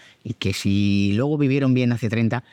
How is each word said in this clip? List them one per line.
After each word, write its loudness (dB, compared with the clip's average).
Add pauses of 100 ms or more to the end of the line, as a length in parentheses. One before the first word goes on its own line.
(260)
y -6
que -4
si 0
luego 0
vivieron 2
bien 2
hace -2
treinta 0 (100)